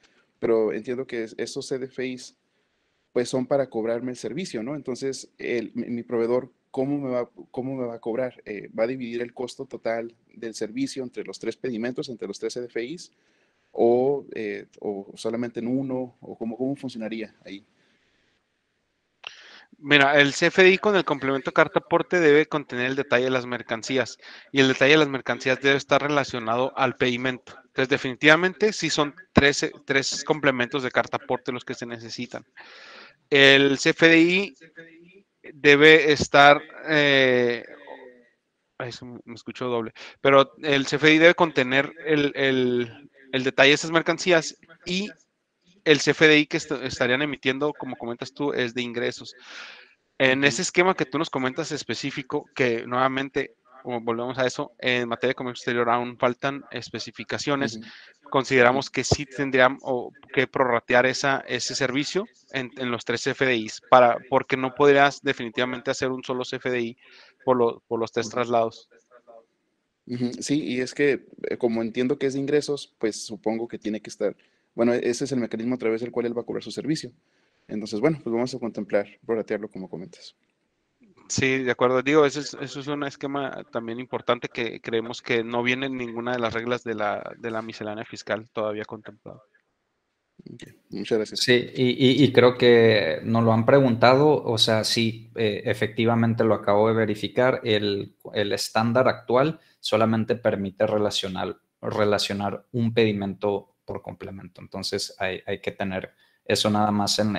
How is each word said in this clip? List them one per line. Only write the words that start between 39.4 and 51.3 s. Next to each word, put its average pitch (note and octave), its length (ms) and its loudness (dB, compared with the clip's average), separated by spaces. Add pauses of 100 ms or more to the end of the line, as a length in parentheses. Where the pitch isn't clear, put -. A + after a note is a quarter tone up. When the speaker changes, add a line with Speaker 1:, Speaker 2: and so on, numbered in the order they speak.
Speaker 2:
doble, A#2 260 -4 (260)
pero C#3 380 6
el C#3 280 0
C - 100 -2
F C#3+ 100 2
D D#3 80 8
I D#3+ 40 6
debe E3+ 160 8
contener C#3 560 0 (140)
el, D3 320 2
el, B2+ 760 -2 (220)
el C3 100 0
detalle C3+ 280 6
de D3 40 6
esas D#3+ 160 -2
mercancías E3 640 0 (280)
y F#3+ 260 -6 (720)
el D3+ 140 4
C D3 140 0
F D#3 160 4
D D3+ 100 6
I D3+ 80 2
que E3 120 -4
est-, - 120 -10
estarían B2+ 520 -2
emitiendo, C#3+ 500 -4
como C3 240 -12
comentas A#2+ 360 -10
tú, C#3+ 200 -4
es A#2+ 220 -4
de B2 80 -6
ingresos. A#2+ 520 -8 (840)
En C3 220 2
Speaker 1:
Ujú. C#3+ 80 4
Speaker 2:
ese B2 140 -2
esquema F3+ 320 2
que D#3 120 -4
tú - 120 -4
nos D#3+ 120 -6